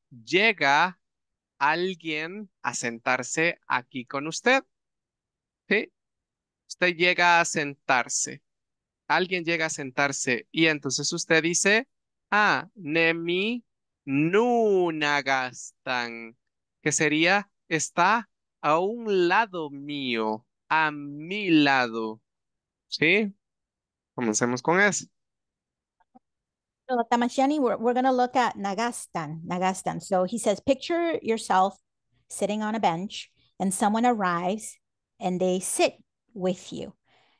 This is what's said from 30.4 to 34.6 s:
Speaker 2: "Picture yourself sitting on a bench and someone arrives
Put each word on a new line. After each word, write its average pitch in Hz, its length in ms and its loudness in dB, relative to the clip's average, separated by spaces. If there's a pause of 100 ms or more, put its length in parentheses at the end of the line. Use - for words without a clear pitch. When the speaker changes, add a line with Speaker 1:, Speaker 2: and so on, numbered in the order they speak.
Speaker 2:
"Picture 330 640 0
yourself 202 540 0 (520)
sitting 208 340 -4
on 214 140 -4
a 226 40 -4
bench 180 500 -2 (280)
and 190 160 0
someone 220 320 2
arrives 190 720 -2 (400)